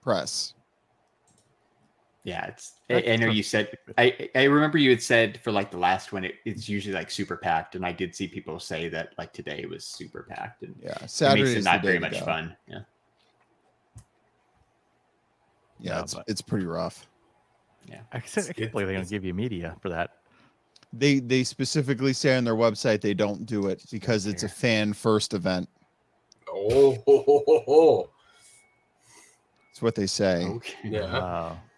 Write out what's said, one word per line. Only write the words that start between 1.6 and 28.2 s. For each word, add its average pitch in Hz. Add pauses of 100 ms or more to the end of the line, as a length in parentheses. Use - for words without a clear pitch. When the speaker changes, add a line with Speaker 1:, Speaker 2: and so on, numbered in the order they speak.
Speaker 2:
Yeah, 90
it's. - (140)
Speaker 3:
That's 120
Speaker 2:
I, 117
I -
know 113
Speaker 3:
so 113
Speaker 2:
you 107
said. - (200)
I, 123
I 131
remember 147
you 139
had 120
said 113
for, 117
like, 101
the 87
last 92
one, 95
it, 92 (100)
it's 104
usually, 101
like, 85
super 90
packed, 80
and 92
I 90
did 90
see 98
people 82
say 82
that, 80
like, 87
today -
was -
super -
packed, -
and -
Speaker 1:
Yeah, -
Speaker 2:
it -
makes -
Speaker 1:
Saturday 139
Speaker 2:
it 127
Speaker 1:
is 98
Speaker 2:
not 87
Speaker 1:
the 98
Speaker 2:
very 90
Speaker 1:
day 80
to 80
Speaker 2:
much -
Speaker 1:
go. -
Speaker 2:
fun. 82 (120)
Yeah. 85 (3000)
Speaker 1:
Yeah, -
Speaker 3:
No, -
Speaker 1:
it's, -
Speaker 3:
but -
Speaker 1:
it's 104
pretty 98
rough. 82 (800)
Speaker 2:
Yeah. - (120)
Speaker 3:
I 123
said, -
I -
can't -
Speaker 4:
It's, 113
Speaker 3:
believe 107
they 95
don't 95
Speaker 4:
it's 90
Speaker 3:
give 98
you 92
media 90
for 98
that. 85 (840)
Speaker 1:
They, 139
they 127
specifically 131
say 131
on 123
their 117
website 110
they 101
don't 104
do 104
it 95
because 107
it's 98
a 107
Speaker 2:
Fair. 110
Speaker 1:
fan 104
first 107
event. 92 (800)
Speaker 4:
Oh, 120
ho, 139
ho, -
ho, 156
ho. - (1600)